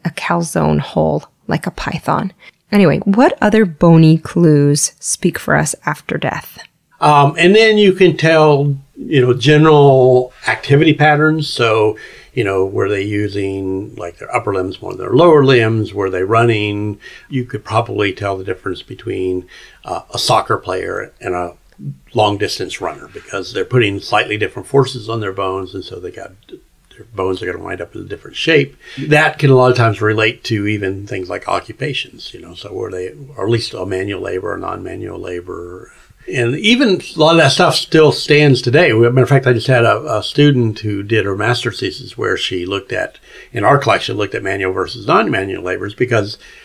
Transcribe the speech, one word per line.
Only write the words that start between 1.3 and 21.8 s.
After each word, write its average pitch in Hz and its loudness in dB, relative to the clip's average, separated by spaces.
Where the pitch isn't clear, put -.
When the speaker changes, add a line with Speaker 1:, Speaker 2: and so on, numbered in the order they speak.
Speaker 1:
like - -4
a 175 -6
python. - -4
Anyway, 185 4
what 214 2
other 214 4
bony 160 6
clues 151 2
speak - -4
for - -2
us 151 0
after - -6
death? - -8
Speaker 2:
Um, 147 4
and 175 6
then 220 6
you 202 6
can 185 4
tell, 151 4
you - 0
know, 123 4
general 135 6
activity 143 2
patterns. 151 2
So, 110 0
you 117 -2
know, 95 0
were 101 -2
they 101 -2
using, 98 -4
like, 87 -12
their - -12
upper 110 -2
limbs 92 -4
more 92 -12
than 92 -12
their 92 -6
lower 151 6
limbs? 113 2
Were 98 -2
they 92 -2
running? 104 0
You 131 -4
could 113 -10
probably 107 -2
tell 98 -6
the 95 -12
difference 95 -8
between, 95 -6
uh, 90 -8
a - -6
soccer 110 0
player 92 -8
and 92 -6
a 87 -6